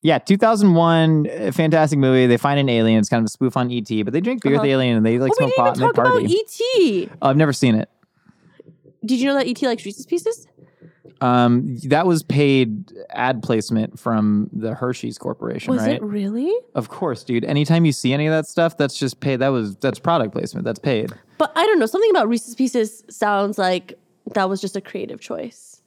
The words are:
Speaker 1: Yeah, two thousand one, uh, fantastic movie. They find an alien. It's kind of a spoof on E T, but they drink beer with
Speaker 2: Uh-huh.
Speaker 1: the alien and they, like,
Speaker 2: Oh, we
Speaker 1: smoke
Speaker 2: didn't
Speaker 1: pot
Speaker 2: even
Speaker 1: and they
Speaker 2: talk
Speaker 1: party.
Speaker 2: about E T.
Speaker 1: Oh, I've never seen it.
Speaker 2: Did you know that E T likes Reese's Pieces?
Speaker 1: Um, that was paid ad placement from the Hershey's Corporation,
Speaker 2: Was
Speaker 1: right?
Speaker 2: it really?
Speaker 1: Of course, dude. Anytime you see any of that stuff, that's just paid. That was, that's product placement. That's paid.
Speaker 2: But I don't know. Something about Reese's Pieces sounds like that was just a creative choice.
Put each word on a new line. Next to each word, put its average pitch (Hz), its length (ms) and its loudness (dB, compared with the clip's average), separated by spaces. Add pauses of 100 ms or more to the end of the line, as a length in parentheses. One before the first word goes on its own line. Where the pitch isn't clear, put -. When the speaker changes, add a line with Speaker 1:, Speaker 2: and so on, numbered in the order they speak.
Speaker 1:
Yeah, 151 180 2
two 196 180 2
thousand 208 380 4
one, 160 540 4
uh, 123 220 -6
fantastic 156 480 2
movie. 131 280 4
They 120 100 6
find 143 240 0
an 135 80 0
alien. 113 280 4
It's 104 120 2
kind 120 100 0
of 110 60 0
a 107 40 -4
spoof - 280 -2
on 123 140 -2
E 120 100 -4
T, 107 220 -4
but 107 100 -6
they 160 80 0
drink 233 200 -4
beer 139 120 0
with 143 60 2
Speaker 2:
Uh-huh. 143 80 0
Speaker 1:
the 135 40 2
alien 127 240 2
and 110 100 2
they, 117 140 2
like, 135 220 0
Speaker 2:
Oh, - 40 2
we - 20 0
Speaker 1:
smoke - 20 0
Speaker 2:
didn't 508 80 0
Speaker 1:
pot 120 180 4
Speaker 2:
even - 80 -2
Speaker 1:
and 480 80 2
they - 100 -2
Speaker 2:
talk - 40 4
Speaker 1:
party. 494 200 2
Speaker 2:
about - 60 0
E 427 160 2
T. 359 640 0 (120)
Speaker 1:
Oh, 139 80 2
I've 135 60 2
never 151 160 4
seen 123 240 2
it. - 140 -2 (1160)
Speaker 2:
Did 240 140 0
you 262 80 0
know 277 80 2
that 269 120 0
E 247 60 -4
T 262 140 -2
likes 226 180 -2
Reese's - 200 -12
Pieces? 440 420 -6 (720)
Speaker 1:
Um, 123 680 2
that 147 200 2
was 170 160 2
paid 131 680 0 (180)
ad 123 320 -4
placement 110 580 -2
from 107 540 0
the 113 220 -8
Hershey's 123 420 -8
Corporation, - 560 -8
Speaker 2:
Was 247 80 -2
Speaker 1:
right? 226 140 0
Speaker 2:
it - 80 -8
really? 208 500 -4 (220)
Speaker 1:
Of 120 140 -6
course, 147 340 -6
dude. 117 200 -2
Anytime 156 420 2
you 151 60 4
see 127 220 -2
any 147 140 -2
of 156 40 0
that 156 140 -2
stuff, 165 320 -2
that's 143 220 -2
just 135 200 -6
paid. 135 180 -2
That 135 100 0
was, 113 300 -2
that's 131 200 -4
product 147 360 -2
placement. - 300 -8
That's 117 140 -6
paid. 117 340 -4 (280)
Speaker 2:
But 311 160 -2
I 330 100 2
don't 427 140 2
know. 226 80 0
Something 415 240 0
about 269 180 2
Reese's 240 240 -4
Pieces 233 560 -4
sounds 208 480 -2
like 185 400 -2 (360)
that 190 140 0
was 190 140 -4
just 196 140 -8
a 196 60 -6
creative - 380 -12
choice. - 680 -14